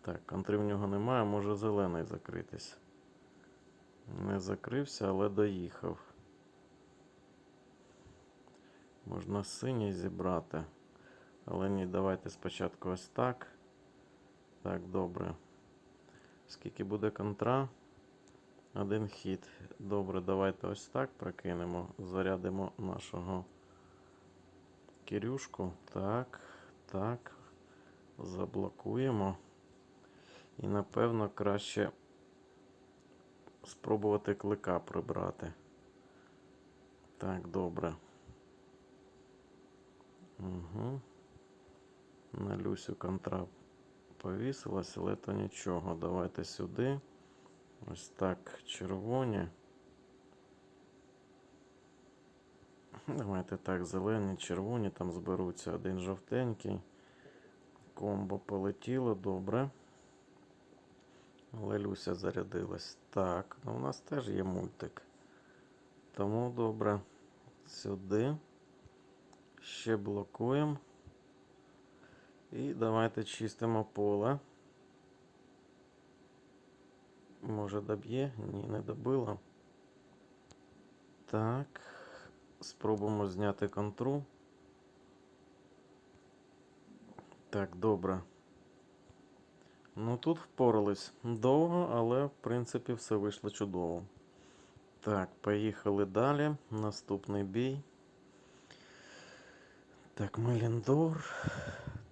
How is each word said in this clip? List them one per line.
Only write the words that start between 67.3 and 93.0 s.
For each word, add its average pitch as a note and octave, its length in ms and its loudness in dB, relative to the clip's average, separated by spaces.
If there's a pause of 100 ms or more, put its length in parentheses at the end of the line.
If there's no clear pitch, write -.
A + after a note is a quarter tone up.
Сюди. G#2 720 0 (1200)
Ще - 360 0
блокуємо. A#2 800 0 (1700)
І C3 220 -4
давайте A2+ 500 4
чистимо A2 720 0
поле. G#2 460 4 (3000)
Може, G#2 400 -2
доб'є? G#2+ 500 0 (220)
Ні, G2+ 140 -4
не G#2 120 -2
добило. A2 600 0 (1900)
Так. A#2 560 0 (800)
Спробуємо G#2 640 2
зняти G2 400 2
контру. A#2+ 560 0 (3250)
Так, G2 260 0
добре. F#2 460 4 (1700)
Ну, A#2 220 0
тут D#3+ 220 2
впорались G#2+ 720 4 (100)
довго, C#3+ 720 6
але, A#2+ 320 4
в C#3 60 -4 (100)
принципі, A#2+ 520 0
все A2 220 0